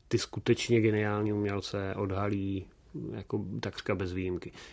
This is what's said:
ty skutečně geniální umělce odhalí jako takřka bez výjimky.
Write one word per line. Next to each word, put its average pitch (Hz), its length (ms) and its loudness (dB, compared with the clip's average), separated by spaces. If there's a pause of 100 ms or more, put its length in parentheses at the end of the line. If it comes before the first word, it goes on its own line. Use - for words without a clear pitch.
ty 113 100 2
skutečně 117 640 4
geniální 107 520 4
umělce 101 640 -2
odhalí 98 680 0 (460)
jako 107 340 -4 (140)
takřka 104 360 -4
bez 92 180 -2
výjimky. 92 380 -4 (220)